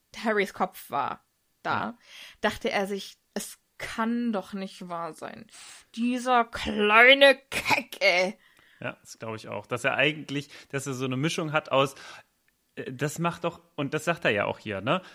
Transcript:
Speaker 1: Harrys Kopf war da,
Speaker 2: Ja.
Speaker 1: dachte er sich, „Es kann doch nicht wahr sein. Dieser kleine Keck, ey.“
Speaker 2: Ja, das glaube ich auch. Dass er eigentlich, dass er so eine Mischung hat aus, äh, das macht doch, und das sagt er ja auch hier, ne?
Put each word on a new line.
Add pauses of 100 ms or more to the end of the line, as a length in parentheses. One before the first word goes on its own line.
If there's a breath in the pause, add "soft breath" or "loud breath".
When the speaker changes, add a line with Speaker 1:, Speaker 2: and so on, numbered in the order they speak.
(240)
Speaker 1:
Harrys
Kopf
war (380)
da, (200)
Speaker 2:
Ja. (420 loud breath)
Speaker 1:
dachte
er
sich, (160)
„Es (200)
kann
doch
nicht
wahr
sein. (480 loud breath)
Dieser
kleine (140)
Keck,
ey.“ (440 soft breath)
Speaker 2:
Ja,
das
glaube
ich
auch.
Dass
er
eigentlich, (220 loud breath)
dass
er
so
eine
Mischung
hat
aus, (840 loud breath)
äh,
das
macht
doch, (160)
und
das
sagt
er
ja
auch
hier,
ne? (120 loud breath)